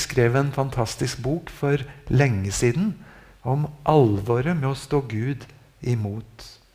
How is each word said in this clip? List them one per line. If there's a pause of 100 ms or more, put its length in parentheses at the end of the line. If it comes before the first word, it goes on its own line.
skrev
en
fantastisk
bok
for (300)
lenge
siden (500)
om (260)
alvoret
med
å
stå (100)
Gud (340)
imot. (300)